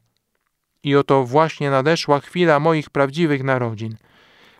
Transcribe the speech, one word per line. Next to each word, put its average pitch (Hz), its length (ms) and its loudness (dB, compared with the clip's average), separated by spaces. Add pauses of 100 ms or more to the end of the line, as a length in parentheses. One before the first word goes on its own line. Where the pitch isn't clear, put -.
(840)
I 143 120 0
oto 139 280 2
właśnie 147 460 0
nadeszła 143 500 0
chwila 160 400 0
moich 156 300 0
prawdziwych 143 540 0
narodzin. 113 520 -4 (640)